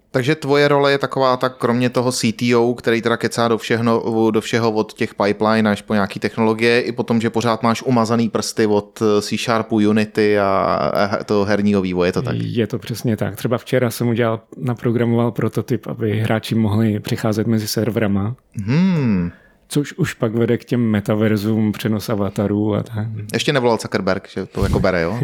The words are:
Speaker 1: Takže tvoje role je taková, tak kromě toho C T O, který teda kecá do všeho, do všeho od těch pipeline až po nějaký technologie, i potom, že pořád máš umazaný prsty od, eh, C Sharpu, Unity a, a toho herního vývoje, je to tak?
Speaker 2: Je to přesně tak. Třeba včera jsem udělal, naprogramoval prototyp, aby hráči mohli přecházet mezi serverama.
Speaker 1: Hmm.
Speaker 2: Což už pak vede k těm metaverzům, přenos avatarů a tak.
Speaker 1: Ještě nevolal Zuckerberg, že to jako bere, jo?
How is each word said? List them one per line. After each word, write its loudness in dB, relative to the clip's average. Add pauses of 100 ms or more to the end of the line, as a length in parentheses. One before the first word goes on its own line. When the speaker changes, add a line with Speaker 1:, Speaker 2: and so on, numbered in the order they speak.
(100)
Speaker 1:
Takže 0
tvoje 2
role 2
je 2
taková, 2
tak -2
kromě 0
toho 0
C 0
T 2
O, 4
který 0
teda 2
kecá 0
do 2
všeho, 0
do 2
všeho 0
od -2
těch -6
pipeline 2
až -2
po -4
nějaký -2
technologie, 2
i -2
potom, 0
že 0
pořád 0
máš 0
umazaný 2
prsty -2
od, 0
eh, 4
C -6
Sharpu, -2
Unity 2
a, 2 (760)
a -10
toho 0
herního 2
vývoje, 0
je 0
to -2
tak? -4
Speaker 2:
Je -2
to -6
přesně -4
tak. -4
Třeba -2
včera 0
jsem -2
udělal, 0 (160)
naprogramoval 0
prototyp, -4
aby -4
hráči 0
mohli 2
přecházet -2
mezi 0
serverama. 0 (280)
Speaker 1:
Hmm. 0 (380)
Speaker 2:
Což -2
už -4
pak -2
vede 2
k -20
těm -2
metaverzům, 2
přenos -4
avatarů 0
a 0
tak. -8 (260)
Speaker 1:
Ještě -2
nevolal 2
Zuckerberg, -2
že -8
to -6
jako 0
bere, 2
jo? -2